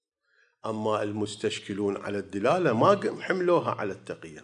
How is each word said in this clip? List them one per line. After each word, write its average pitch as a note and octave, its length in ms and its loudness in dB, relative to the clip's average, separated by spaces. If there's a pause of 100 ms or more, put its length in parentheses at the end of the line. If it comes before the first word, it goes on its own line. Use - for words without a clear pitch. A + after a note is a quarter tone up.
(640)
أما G#2+ 380 0
المستشكلون G#2 960 -2
على G2+ 220 -6
الدلالة A#2+ 540 2
ما E3 200 6
ق-، - 260 -2
حملوها F3 520 2
على G2 220 -4
التقية، E2 500 -12